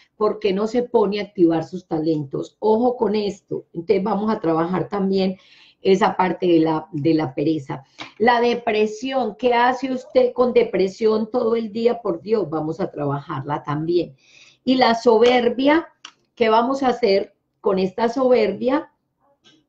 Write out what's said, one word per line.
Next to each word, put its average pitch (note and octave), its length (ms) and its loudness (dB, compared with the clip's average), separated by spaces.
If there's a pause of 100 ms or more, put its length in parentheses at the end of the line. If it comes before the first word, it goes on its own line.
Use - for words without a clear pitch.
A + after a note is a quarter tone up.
(160)
¿por G#3+ 240 -2
qué G3+ 120 0
no G3+ 140 0
se A#3 160 0
pone G#3 380 0
a - 20 -4
activar E3 400 2
sus F3 240 -12
talentos? D#3 720 -4
Ojo A3+ 380 2
con G#3+ 180 0
esto. G3+ 580 -6
Entonces F#3+ 300 -2
vamos G#3 300 -2
a - 80 -4
trabajar E3 480 -2
también F#3+ 480 -2 (460)
esa F#3+ 340 2
parte F3+ 320 0
de E3+ 100 6
la, D#3+ 320 0
de D#3+ 240 0
la D3+ 180 -2
pereza. D3+ 520 -4 (340)
La A#3 220 4
depresión, A#3 960 -2
¿qué B3 160 2
hace B3+ 380 0
usted B3+ 400 0
con A#3+ 200 0
depresión A3 800 0
todo A#3 240 0
el A3+ 160 -2
día? A#3 320 -6
Por F3 180 -4
Dios, F#3+ 300 -2
vamos D#3+ 300 -6
a F#3 100 -6
trabajarla C#3+ 720 -6
también. D#3+ 540 -4 (480)
Y C4 100 2
la A#3 220 2
soberbia, B3 920 2 (480)
¿qué A3+ 140 0
vamos A#3+ 340 2
a C4 60 0
hacer G#3 480 0 (240)
con G3 180 0
esta F#3+ 300 0
soberbia B3 840 0 (800)